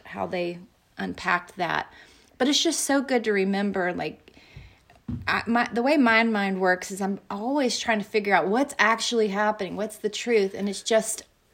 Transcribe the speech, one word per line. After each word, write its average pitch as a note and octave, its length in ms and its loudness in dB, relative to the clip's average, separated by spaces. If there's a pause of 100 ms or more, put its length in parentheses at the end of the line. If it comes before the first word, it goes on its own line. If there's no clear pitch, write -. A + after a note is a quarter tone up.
how G3 220 -6
they F3 320 -4 (380)
unpacked F3+ 600 -4
that. D#3+ 340 -2 (460)
But B3+ 100 2
it's C#4+ 140 2
just D#4 200 0
so C#4 200 2
good B3+ 240 0
to A3 60 0
remember, G3 600 0
like, D#3 420 -8 (960)
I, - 180 0
my, A#3 280 2
the A#3+ 80 0
way C#4+ 160 4
my A3+ 260 6
mind G3+ 380 0
works F#3 300 2
is F#3+ 100 -8
I'm G3 180 -4 (100)
always A#3+ 500 -2
trying A3 200 0
to G3 60 -6
figure G3+ 300 0
out E3+ 120 4
what's B3+ 320 0
actually A3 500 2
happening, G#3 460 -2
what's G#3+ 220 -6
the G#3+ 120 -4
truth, G#3 440 0
and G3+ 160 -4
it's G3 140 -8
just - 400 0 (300)